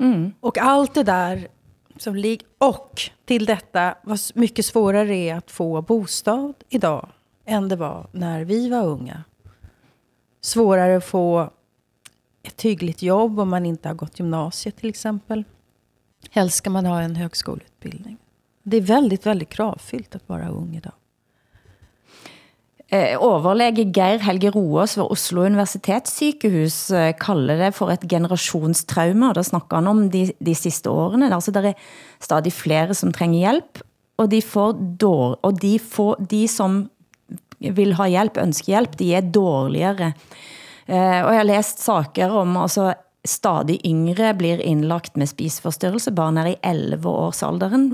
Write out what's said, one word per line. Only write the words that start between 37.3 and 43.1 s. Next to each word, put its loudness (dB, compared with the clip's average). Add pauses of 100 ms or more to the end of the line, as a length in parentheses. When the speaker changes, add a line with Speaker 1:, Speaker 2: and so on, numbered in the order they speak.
Speaker 1:
vil 2
ha 2
hjelp, 2
ønsker -2
hjelp, 0
de 0
er 0
dårligere. 0 (760)
Eh, 2
og 2
jeg 4
har 4
lest 0
saker 0
om, 2
altså, 0 (300)